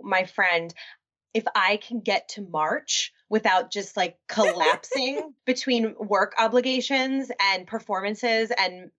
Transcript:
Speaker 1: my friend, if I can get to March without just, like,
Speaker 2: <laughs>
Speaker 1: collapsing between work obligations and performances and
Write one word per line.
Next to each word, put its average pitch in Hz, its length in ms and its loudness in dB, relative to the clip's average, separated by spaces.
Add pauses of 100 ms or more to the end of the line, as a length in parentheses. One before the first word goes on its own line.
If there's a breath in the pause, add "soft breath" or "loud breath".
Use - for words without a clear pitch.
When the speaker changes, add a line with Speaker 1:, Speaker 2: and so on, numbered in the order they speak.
Speaker 1:
my 185 220 2
friend, 175 460 0 (600 loud breath)
if 220 120 -2 (100)
I 202 220 4
can 233 240 -10
get 196 280 -2
to 208 180 -12
March 156 640 -2 (160)
without 208 440 2
just, 202 260 -8
like, 180 260 -2
Speaker 2:
<laughs> - 40 -20
Speaker 1:
collapsing 269 1040 0 (120)
between 240 520 0
work 208 400 0
obligations 254 960 2 (100)
and 190 240 0
performances 214 880 -2
and 185 440 -4